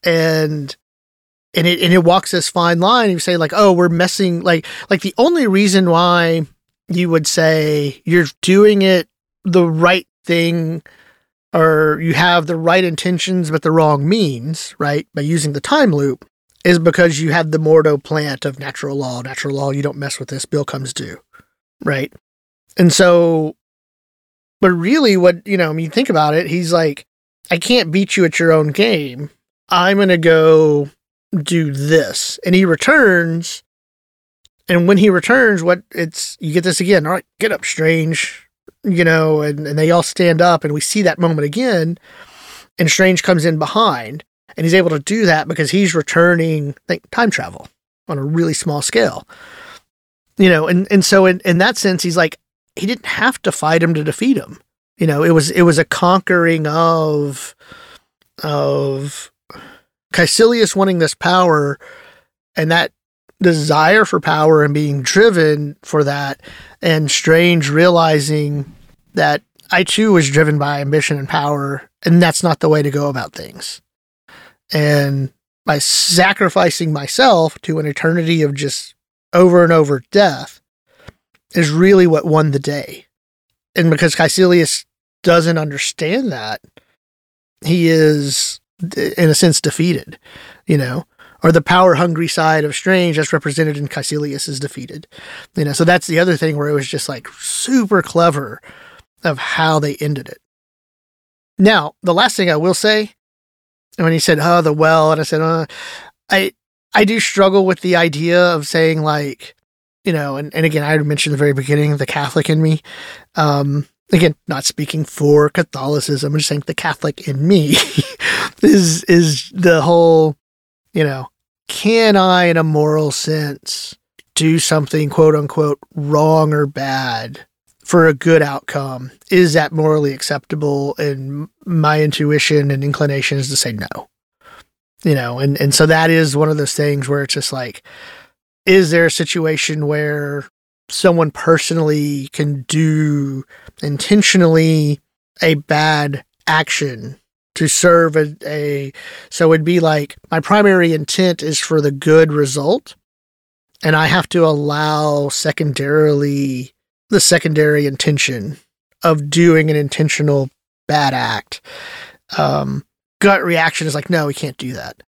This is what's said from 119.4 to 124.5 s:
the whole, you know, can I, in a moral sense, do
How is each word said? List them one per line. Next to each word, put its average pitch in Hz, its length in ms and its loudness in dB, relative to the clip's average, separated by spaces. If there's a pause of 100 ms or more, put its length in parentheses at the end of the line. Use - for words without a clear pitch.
the 170 280 2
whole, 165 540 4 (580)
you 160 100 0
know, 131 240 -6 (400)
can 220 480 2
I, 185 280 4
in 170 120 2
a 165 80 2
moral 151 460 0
sense, - 840 -8 (400)
do 160 240 2